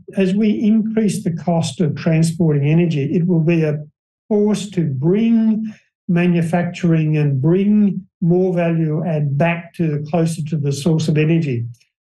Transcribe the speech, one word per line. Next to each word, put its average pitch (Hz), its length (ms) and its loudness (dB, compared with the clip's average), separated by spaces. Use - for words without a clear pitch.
as 190 140 2
we 214 160 2
increase 220 720 0
the 170 120 -2
cost 165 460 -2
of 156 140 0
transporting 160 720 0
energy, 156 460 0
it 165 100 0
will 175 140 0
be 160 240 2
a 151 200 -2
force 208 420 0
to 170 140 -2
bring 220 800 2
manufacturing 170 1120 0
and 139 240 0
bring 196 640 2
more 180 320 2
value 165 500 0
add 147 320 -2
back 170 400 -2
to 147 340 -2
closer 165 340 -2
to 160 140 -4
the 143 140 -2
source 160 360 0
of 151 100 0
energy. 151 480 0